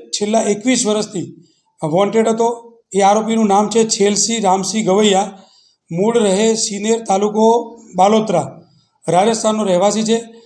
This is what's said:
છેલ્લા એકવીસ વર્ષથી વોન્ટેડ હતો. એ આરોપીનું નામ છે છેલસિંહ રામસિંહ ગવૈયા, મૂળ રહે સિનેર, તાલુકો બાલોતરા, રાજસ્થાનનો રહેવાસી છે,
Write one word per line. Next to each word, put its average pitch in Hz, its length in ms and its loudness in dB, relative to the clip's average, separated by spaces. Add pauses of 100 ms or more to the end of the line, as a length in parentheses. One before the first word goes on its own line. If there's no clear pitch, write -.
(100)
છેલ્લા 214 300 -2
એકવીસ 208 460 -2
વર્ષથી 208 400 -4 (560)
વોન્ટેડ 202 460 0
હતો. 233 500 -4 (200)
એ - 20 2
આરોપીનું 220 460 2
નામ 196 220 2
છે 226 160 2
છેલસિંહ 208 600 -2
રામસિંહ 196 420 0
ગવૈયા, 196 460 2 (580)
મૂળ 208 280 0
રહે 214 360 2
સિનેર, 220 500 -4
તાલુકો 214 720 0 (200)
બાલોતરા, 185 640 0 (480)
રાજસ્થાનનો 214 560 0
રહેવાસી 196 380 0
છે, 226 160 0 (280)